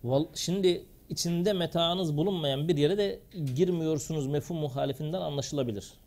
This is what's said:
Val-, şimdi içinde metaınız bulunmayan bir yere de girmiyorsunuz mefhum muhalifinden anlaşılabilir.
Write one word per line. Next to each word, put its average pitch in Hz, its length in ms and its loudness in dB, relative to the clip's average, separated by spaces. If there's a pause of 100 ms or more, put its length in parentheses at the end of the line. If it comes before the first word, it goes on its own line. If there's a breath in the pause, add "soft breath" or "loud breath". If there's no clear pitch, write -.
Val-, 135 320 0
şimdi 180 500 2 (240)
içinde 170 440 0
metaınız 170 640 0
bulunmayan 156 500 0
bir 170 100 2
yere 151 200 4
de 196 220 0 (360)
girmiyorsunuz 160 720 0
mefhum 147 300 -2
muhalifinden 147 640 -4
anlaşılabilir. 139 720 -4 (120)